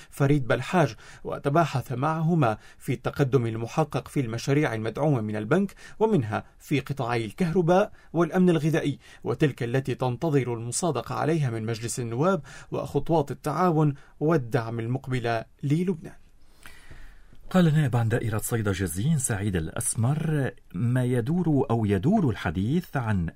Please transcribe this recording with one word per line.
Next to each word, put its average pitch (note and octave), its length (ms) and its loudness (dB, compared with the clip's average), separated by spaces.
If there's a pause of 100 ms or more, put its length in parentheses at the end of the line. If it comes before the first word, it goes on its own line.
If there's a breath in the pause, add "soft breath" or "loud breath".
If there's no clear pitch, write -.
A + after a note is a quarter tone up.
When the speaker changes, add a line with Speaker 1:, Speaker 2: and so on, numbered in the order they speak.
(100)
Speaker 1:
فريد C#3+ 360 2
بلحاج، B2+ 480 2 (300 loud breath)
وتباحث C#3+ 680 0
معهما D#3 640 0 (200 loud breath)
في - 140 -4
التقدم B2+ 540 0
المحقق A#2 260 -6
حقق D3+ 360 -2
في D3 120 -4
المشاريع B2+ 540 0
المدعومة A2+ 460 0
من G#2+ 160 -4
البنك، D3+ 380 0 (240 loud breath)
ومنها C3 460 2 (140 soft breath)
في C3+ 220 -2
قطاعي A#2+ 440 -2
الكهرباء F3+ 680 2 (200 soft breath)
والأمن F3 380 4
الغذائي، D3+ 480 0 (260 loud breath)
وتلك B2 380 0
التي B2 320 -2
تنتظر B2 600 0
المصادقة A#2+ 600 -4
عليها C3+ 360 0
من A2 160 -6
مجلس A2+ 340 -6
النواب، C#3 420 0 (300 loud breath)
وخطوات C#3+ 580 0
التعاون D3+ 640 2 (260 loud breath)
والدعم A#2+ 600 0
المقبلة A#2 640 -2 (180)
للبنان. E3 520 -2 (1400 loud breath)
Speaker 2:
قال F#3 140 6
نائب D3 320 4
عن A2+ 120 2
دائرة G#2+ 300 0
صيدا G#2 340 0
جزين G2 460 0
سعيد G2+ 380 -2
الأسمر: C#3 920 -2 (240)
"ما A#2+ 300 0
يدور C#3 680 2
أو A#2 140 0
يدور B2 460 4
الحديث G#2 640 -2
عن G#2+ 400 0